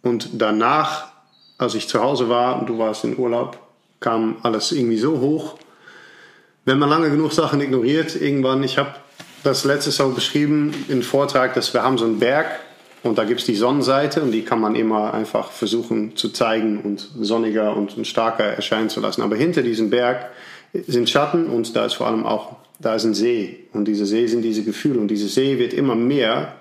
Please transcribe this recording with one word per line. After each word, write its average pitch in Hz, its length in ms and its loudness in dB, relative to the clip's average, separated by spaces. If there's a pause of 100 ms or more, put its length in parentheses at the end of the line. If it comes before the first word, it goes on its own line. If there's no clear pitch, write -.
Und 117 300 0
danach, 113 720 0 (500)
als 113 180 -2
ich 104 120 -4
zu - 140 0
Hause 123 280 0
war, 120 360 0
du 117 120 -4
warst 110 260 -2
in 117 140 -2
Urlaub, 120 400 -2 (420)
kam 113 440 0
alles 110 280 0
irgendwie 117 260 0
so 139 220 0
hoch. 143 380 -2 (1080)
Wenn 127 140 4
man 143 100 4
lange 160 200 4
genug 147 240 2
Sachen 143 280 2
ignoriert, 135 580 0
irgendwann, 139 440 0
ich 131 140 -2
hab 143 240 -4 (420)
das 135 200 2
letztes 143 360 0
Mal 135 100 4
beschrieben, 147 640 0 (160)
im 127 120 0
Vortrag, 135 520 0
dass - 200 -2
wir 117 100 2
haben 127 140 2
so 117 80 0
einen 110 140 0
Berg 139 280 2 (560)
und 110 140 2
da 110 60 2
gibt's 120 220 -2
die 113 100 2
Sonnenseite 135 680 2
und 131 100 0
die 110 120 0
kann 113 160 0
man 107 160 2
immer 107 380 0
einfach 110 380 -2
versuchen 113 640 -2
zu - 140 -4
zeigen 110 520 0
und 101 260 -6 (120)
sonniger 107 560 0
und, 101 220 -2
und 110 80 -4
starker 113 380 0
erscheinen 107 460 0
zu 110 100 -6
lassen. 107 220 -2
Aber 110 140 0
hinter 120 260 2
diesem 110 280 0
Berg 123 400 0 (440)
sind 123 360 0
Schatten 151 380 2
und 117 280 -2
da 113 100 2
ist - 80 -2
vor 117 140 -4
allem 110 180 -2
auch, - 300 -4 (240)
da 113 160 -2
ist 110 100 -2
ein 110 80 4
See. 107 460 0 (120)
Und 104 140 -2
dieser 104 200 0
See 113 220 2
sind 117 140 0
diese 110 220 -2
Gefühle. 120 360 -2
Und 104 80 0
dieser 104 200 -2
See 131 300 0
wird 120 160 0
immer 135 220 0
mehr 120 640 0